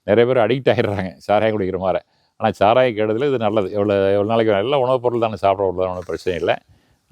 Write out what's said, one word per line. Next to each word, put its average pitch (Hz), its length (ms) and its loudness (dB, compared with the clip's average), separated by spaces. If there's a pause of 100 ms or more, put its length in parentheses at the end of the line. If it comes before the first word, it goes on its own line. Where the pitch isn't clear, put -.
நிறைய 110 180 4
பேர் 127 180 2
அடிக்ட் 120 280 0
ஆயிடுறாங்க 101 460 -2
சாராயம் 107 380 0
குடிக்கிற 92 240 -4
மாதிரி. 90 220 -2 (400)
ஆனா 107 100 0
சாராயம் 113 440 2
கெடுதல், 110 340 -2
இது 131 100 0
நல்லது. 104 340 0
எவ்வளோ, 104 220 0 (160)
எவ்வளோ 101 180 0
நாளைக்கு 113 240 2
நல்ல 120 260 0
உணவுப் 127 240 0
பொருள் 120 180 -2
தானே, 110 140 -2
சாப்பிட்ற 98 280 0
பொருள் 90 140 -2
தானே, 92 120 -2
ஒண்ணும் 90 180 -8
பிரச்சனை 82 320 -6
இல்லை, 98 160 -2 (580)